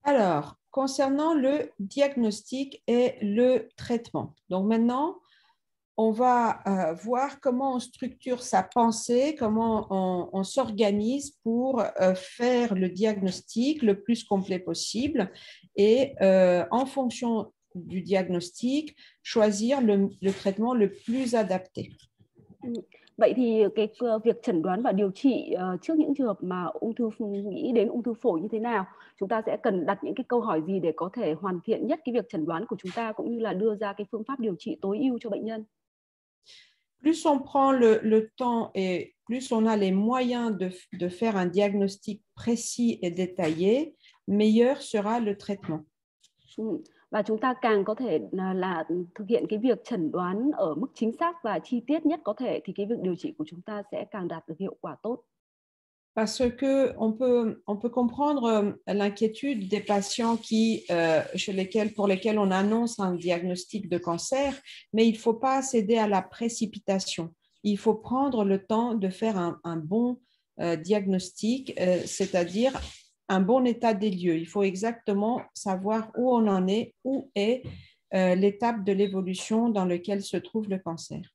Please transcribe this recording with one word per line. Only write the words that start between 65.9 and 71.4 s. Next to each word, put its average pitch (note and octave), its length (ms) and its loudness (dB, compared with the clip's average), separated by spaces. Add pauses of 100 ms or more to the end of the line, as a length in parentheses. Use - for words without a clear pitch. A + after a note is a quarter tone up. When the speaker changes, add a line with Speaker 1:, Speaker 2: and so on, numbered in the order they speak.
Speaker 1:
à G#3+ 100 2
la G3 140 2
précipitation. G3 1120 -4 (320)
Il G3+ 160 0
faut A3 160 2
prendre B3 500 -2
le G3 140 2
temps A3+ 360 -2
de F#3+ 140 0
faire G#3+ 300 -2
un, E3+ 260 -4
un E3+ 120 -6
bon, A3 400 -2 (440)
euh, E3+ 160 0
diagnostic, G3 1040 -2